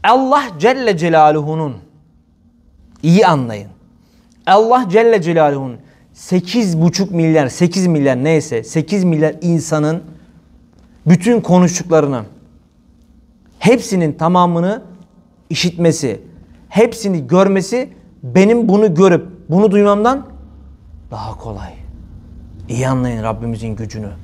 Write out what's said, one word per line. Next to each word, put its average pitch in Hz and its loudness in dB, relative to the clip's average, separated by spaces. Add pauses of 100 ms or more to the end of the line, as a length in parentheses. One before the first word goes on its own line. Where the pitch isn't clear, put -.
Allah 262 2 (160)
Celle 233 0
Celaluhu'nun, 156 2 (1300)
iyi 180 4
anlayın. 117 -2 (760)
Allah 226 2
Celle 220 2
Celaluhu'nun 143 0 (360)
sekiz 180 -2
buçuk 190 0
milyar, 160 2
sekiz 180 -2
milyar 139 0
neyse, 147 -2
sekiz 180 -2
milyar 160 0
insanın 160 -2 (1040)
bütün 185 2
konuştuklarını, 165 2 (1400)
hepsinin 190 0
tamamını 175 0 (680)
işitmesi, 165 -2 (480)
hepsini 196 -2
görmesi 190 0 (300)
benim 196 2
bunu 202 2
görüp 180 2 (220)
bunu 190 2
duymamdan 208 2 (840)
daha 110 -12
kolay. 98 -12 (960)
İyi 123 -4
anlayın 123 -4
Rabbimizin 113 -6
gücünü. 107 -10 (160)